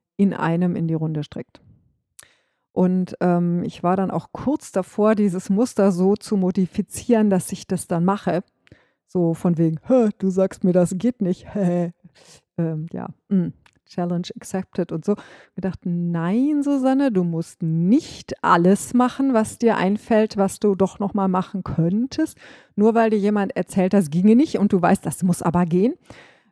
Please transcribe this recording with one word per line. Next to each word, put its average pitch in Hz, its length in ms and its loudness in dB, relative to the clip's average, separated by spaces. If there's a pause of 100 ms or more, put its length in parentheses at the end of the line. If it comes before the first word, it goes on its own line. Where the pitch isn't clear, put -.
(160)
in 196 180 2
einem 170 420 0
in 165 120 -2
die 165 60 -2
Runde 156 300 -4
strickt. - 360 -16 (1120)
Und, 185 480 0
ähm, 175 440 0
ich - 180 -10
war 180 140 0
dann 190 140 -2
auch - 220 -6
kurz - 380 -4
davor, 208 460 0
dieses 196 340 -2
Muster 196 400 2
so 185 240 2
zu - 220 -4
modifizieren, 202 920 0
dass 185 200 0
ich - 160 -12
das - 220 -6
dann 170 160 0
mache. 185 400 -2 (640)
So 170 280 0
von 170 240 0
wegen, 160 280 0
„Hä, 240 320 4
du 190 120 0
sagst 190 340 -2
mir, 185 80 4
das 180 260 2
geht 240 240 -2
nicht.“ 180 320 -4
<laughs> 175 400 -2 (640)
Ähm, 160 340 -4
ja, - 160 -8 (200)
mm, 185 220 0 (360)
Challenge 175 400 -4 (100)
accepted - 560 -8
und 160 120 -6
so. 208 100 0 (400)
Gedacht, 180 300 -6
„Nein, 175 800 -2
Susanne, 269 500 0
du 185 120 0
musst 165 380 -6
nicht 170 800 0
alles - 520 2
machen, 247 380 0
was 220 260 0
dir 226 180 2
einfällt, 214 600 0
was 196 220 -2
du 208 160 2
doch 185 240 -2
noch 202 160 -4
mal 196 140 0
machen 185 340 -2
könntest. 214 720 -2 (400)
Nur 214 180 4
weil 226 160 4
dir 214 80 2
jemand 202 380 0
erzählt, 185 380 -2
das 185 160 2
ginge 185 260 4
nicht 269 220 2
und 202 140 2
du 185 100 2
weißt, 175 240 2
das - 160 -6
muss 180 200 0
aber 175 240 0
gehen.“ 180 280 2 (580)